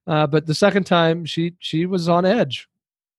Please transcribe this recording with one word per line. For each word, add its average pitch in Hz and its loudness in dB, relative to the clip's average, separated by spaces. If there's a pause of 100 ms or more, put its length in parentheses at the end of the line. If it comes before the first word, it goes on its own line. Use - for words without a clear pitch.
uh, 156 0
but 156 0
the 156 -2
second 196 2
time 170 2
she, 170 -4
she 165 -4
was 180 -4
on 175 2
edge, 185 -2 (500)